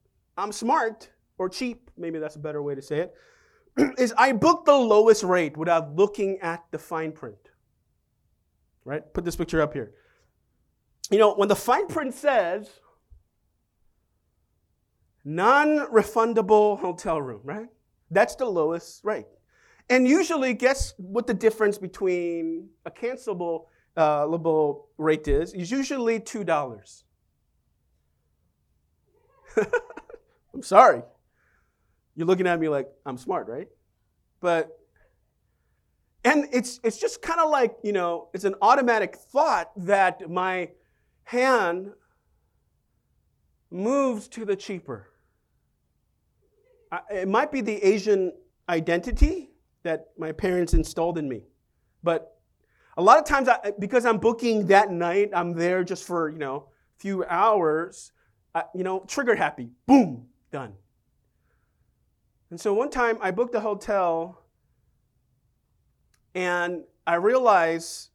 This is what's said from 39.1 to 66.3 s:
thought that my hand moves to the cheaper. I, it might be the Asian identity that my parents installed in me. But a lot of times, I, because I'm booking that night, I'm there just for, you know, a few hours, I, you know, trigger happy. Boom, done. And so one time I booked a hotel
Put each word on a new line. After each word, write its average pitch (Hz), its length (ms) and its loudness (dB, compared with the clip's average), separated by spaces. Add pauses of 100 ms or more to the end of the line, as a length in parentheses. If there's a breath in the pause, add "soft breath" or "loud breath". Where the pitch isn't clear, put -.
thought 254 600 -2
that 185 520 0
my 180 420 -4 (520)
hand 208 680 0 (1800)
moves 233 580 -2
to 226 160 -12
the 196 120 -2
cheaper. 165 540 -12 (1800)
I, 175 100 -10 (120)
it 190 160 -4
might 247 240 0
be 269 80 -4
the 208 240 -4
Asian 190 480 2 (360)
identity 175 840 0 (320)
that 160 260 -6 (100)
my 160 140 -8
parents 180 420 -2
installed 165 420 0
in 151 120 -6
me. 117 160 -8 (580)
But 165 360 -4 (580 soft breath)
a 170 60 -2
lot 233 160 10
of - 60 0
times, 269 240 0
I, 208 300 0
because 226 260 0
I'm 226 140 2
booking 226 480 0
that 196 240 6
night, 180 420 0
I'm 175 200 -2
there 175 320 0
just 185 200 -10
for, 165 240 -4
you 160 100 -12
know, 147 300 -8 (280)
a - 40 -20
few 190 260 -4
hours, 175 840 0 (440)
I, 165 100 -4 (100)
you 185 100 -6
know, 190 220 -4
trigger 247 300 0
happy. 147 320 -4 (180)
Boom, 185 400 4 (240)
done. 123 220 -12 (1800)
And 170 100 -16
so 202 140 0
one 254 160 0
time 233 300 0
I 190 100 -2
booked 240 240 -4
a 214 60 0
hotel 185 800 -4 (1900)